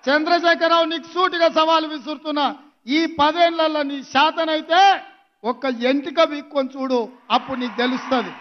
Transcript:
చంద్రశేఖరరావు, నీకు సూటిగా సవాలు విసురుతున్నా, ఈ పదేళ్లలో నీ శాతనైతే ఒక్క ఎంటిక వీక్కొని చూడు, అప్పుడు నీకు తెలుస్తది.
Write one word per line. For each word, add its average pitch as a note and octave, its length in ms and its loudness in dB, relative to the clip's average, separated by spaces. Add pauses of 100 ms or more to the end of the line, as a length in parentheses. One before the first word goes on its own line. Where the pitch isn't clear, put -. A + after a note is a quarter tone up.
చంద్రశేఖరరావు, E4 760 2
నీకు D#4+ 280 -6
సూటిగా E4+ 360 2
సవాలు D#4+ 380 2
విసురుతున్నా, D4 720 -4 (300)
ఈ D#4 180 0
పదేళ్లలో D#4+ 760 0
నీ C#4 200 -8
శాతనైతే D#4+ 1000 2 (420)
ఒక్క A#3+ 220 -4
ఎంటిక C4+ 560 -2
వీక్కొని D4 560 -2
చూడు, C4 320 -2 (220)
అప్పుడు B3 280 -2
నీకు A#3+ 180 -6
తెలుస్తది. B3 640 -2